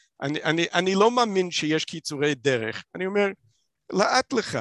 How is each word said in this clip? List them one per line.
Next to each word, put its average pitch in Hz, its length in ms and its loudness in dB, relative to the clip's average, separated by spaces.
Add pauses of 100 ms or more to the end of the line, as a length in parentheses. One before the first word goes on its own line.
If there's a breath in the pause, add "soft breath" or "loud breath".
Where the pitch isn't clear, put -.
(220)
אני, 143 220 -6
אני, 165 300 2
אני 185 220 2
לא 214 160 6
מאמין 196 400 0
שיש 156 340 -2
קיצורי 147 500 -4
דרך. 113 480 -2 (120)
אני 180 100 -6
אומר, 202 220 2 (640)
"לאט 247 420 2
לך, 196 280 -2